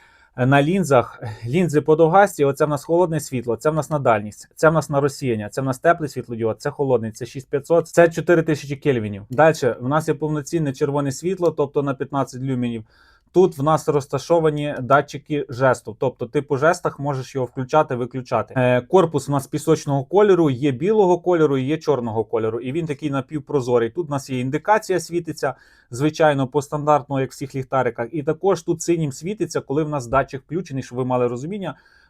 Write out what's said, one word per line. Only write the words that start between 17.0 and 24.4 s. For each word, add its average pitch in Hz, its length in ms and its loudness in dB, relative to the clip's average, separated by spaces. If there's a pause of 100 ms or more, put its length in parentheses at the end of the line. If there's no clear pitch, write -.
його 131 100 -2
включати, 135 500 0
виключати. 123 600 -4
Е, 123 240 4
корпус 165 480 2
у - 20 -2
нас 143 160 -2
пісочного 151 560 0
кольору, 180 460 4
є 135 220 0
білого 180 480 2
кольору, 160 380 2
є 135 200 -2
чорного 117 480 -2
кольору. 110 340 -2
І 127 120 -8
він 165 140 -4
такий 151 240 -6
напівпрозорий. 135 800 -2
Тут 175 180 -8
у 139 40 -10
нас 139 180 -6
є 127 100 -4
індикація, 175 600 0